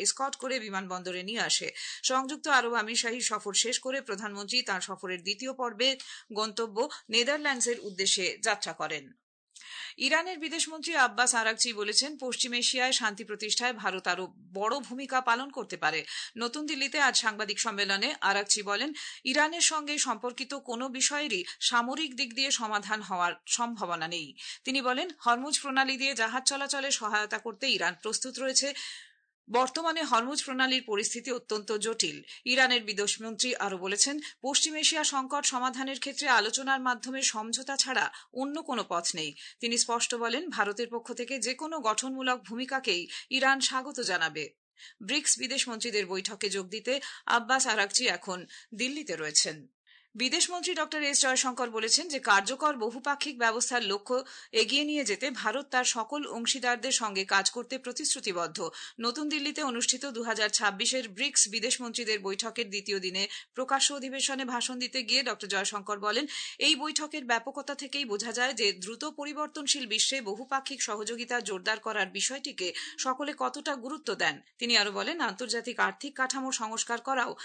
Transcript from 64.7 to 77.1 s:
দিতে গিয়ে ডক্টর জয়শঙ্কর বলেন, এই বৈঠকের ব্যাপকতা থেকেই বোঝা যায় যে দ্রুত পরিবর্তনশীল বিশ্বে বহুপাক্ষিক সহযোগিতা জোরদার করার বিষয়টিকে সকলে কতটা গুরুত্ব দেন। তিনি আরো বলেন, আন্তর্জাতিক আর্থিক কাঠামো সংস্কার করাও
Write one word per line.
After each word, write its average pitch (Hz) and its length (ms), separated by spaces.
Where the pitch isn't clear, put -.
দিতে 247 240
গিয়ে 240 200
ডক্টর 214 260
জয়শঙ্কর 202 500
বলেন, 208 260
এই 302 180
বৈঠকের 302 480
ব্যাপকতা 269 500
থেকেই 285 300
বোঝা 214 280
যায় 247 220
যে 240 180
দ্রুত 202 380
পরিবর্তনশীল 294 760
বিশ্বে 220 360
বহুপাক্ষিক 262 600
সহযোগিতা 226 580
জোরদার 214 400
করার 208 300
বিষয়টিকে 196 580
সকলে 277 380
কতটা 269 400
গুরুত্ব 254 380
দেন। 170 200
তিনি 240 180
আরো 208 160
বলেন, 202 280
আন্তর্জাতিক 233 600
আর্থিক 196 360
কাঠামো 262 360
সংস্কার 226 480
করাও 262 320